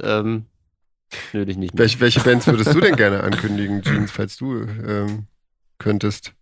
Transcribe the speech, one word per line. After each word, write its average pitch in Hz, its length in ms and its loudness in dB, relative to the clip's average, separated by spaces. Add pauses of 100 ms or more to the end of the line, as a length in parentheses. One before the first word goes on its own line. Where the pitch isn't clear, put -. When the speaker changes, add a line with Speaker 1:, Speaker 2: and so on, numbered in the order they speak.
Speaker 1:
ähm, 110 440 -2 (840)
nöle 101 180 -2
ich 95 80 -6
nicht 92 160 -6
mehr. - 100 -2
Speaker 2:
Welch-, 113 160 2
welche 123 200 4
Bands 123 260 4
würdest 123 280 4
du 160 60 6
denn 185 160 4
Speaker 1:
<laughs> - 0 -
Speaker 2:
gerne 101 260 2
ankündigen, 101 600 -2
Jeans, 135 280 0
falls 101 280 -6
du, 127 240 -6
ähm, 107 640 -6 (520)
könntest? 104 640 -2